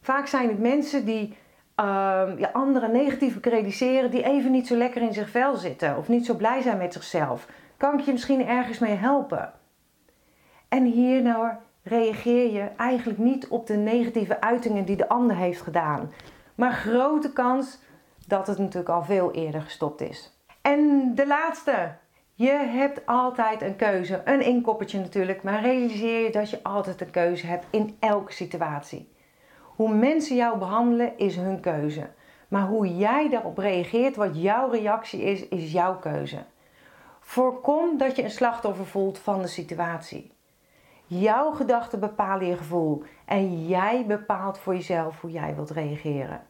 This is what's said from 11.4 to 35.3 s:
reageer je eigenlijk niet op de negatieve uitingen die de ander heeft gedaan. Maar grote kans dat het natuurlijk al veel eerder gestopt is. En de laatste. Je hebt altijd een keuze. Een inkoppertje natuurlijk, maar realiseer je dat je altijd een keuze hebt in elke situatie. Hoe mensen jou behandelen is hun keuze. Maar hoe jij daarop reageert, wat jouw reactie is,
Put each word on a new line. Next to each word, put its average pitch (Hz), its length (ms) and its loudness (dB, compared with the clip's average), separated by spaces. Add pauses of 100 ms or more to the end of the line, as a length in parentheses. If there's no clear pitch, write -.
reageer 226 680 2
je 202 240 -2
eigenlijk 240 420 0
niet 254 300 2
op 233 180 -4
de 214 100 0
negatieve 220 640 0
uitingen 220 440 0
die 190 120 0
de - 120 0
ander 240 280 2
heeft 180 240 -2
gedaan. 156 520 -2 (420)
Maar 240 180 0
grote 262 600 2
kans 262 460 0 (480)
dat 190 200 0
het 202 120 -2
natuurlijk 185 300 -2
al 170 160 2
veel 185 280 2
eerder 156 300 -4
gestopt - 380 -6
is. - 380 -10 (240)
En 285 520 4
de 277 120 2
laatste. 285 680 0 (440)
Je 247 120 4
hebt 277 560 0
altijd 240 560 0
een 196 140 -4
keuze. 190 480 0
Een 277 160 4
inkoppertje 226 580 0
natuurlijk, 190 440 -2
maar 202 200 -2
realiseer 226 640 0
je 220 60 0
dat 208 200 -2
je - 120 -8
altijd 190 380 -2
een 180 100 -8
keuze 175 360 0
hebt 175 240 -4
in 214 300 0
elke 208 320 0
situatie. 156 800 -8 (500)
Hoe 220 320 0
mensen 277 420 4
jou 233 220 2
behandelen 233 600 2
is 190 180 2
hun 190 240 -2
keuze. 151 460 -2 (420)
Maar 196 180 0
hoe 196 300 0
jij 254 320 2
daarop 220 300 -2
reageert, 202 580 0
wat 165 260 -2
jouw 233 280 2
reactie 220 520 -2
is, 190 260 -2